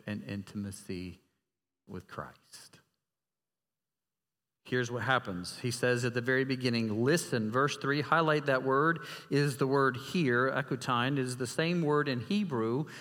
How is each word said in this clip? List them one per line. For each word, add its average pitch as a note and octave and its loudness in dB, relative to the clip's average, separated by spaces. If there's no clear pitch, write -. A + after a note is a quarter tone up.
and G#2 -6
intimacy G2 -8
with - -14
Christ. - -16
Here's B2 0
what A#2+ -6
happens. G#2+ -2
He B2 -2
says B2 0
at A#2+ -2
the B2 -2
very C3 2
beginning, A#2 0
"Listen." B2+ 0
Verse C#3 2
three, C#3 -2
highlight D3+ 2
that C3 2
word, D3 2
is C#3+ 2
the C#3 2
word C3+ 4
here, C3 2
ekutine, C3 0
is B2+ -2
the B2+ -4
same E3+ 0
word D3 2
in B2 0
Hebrew C#3 0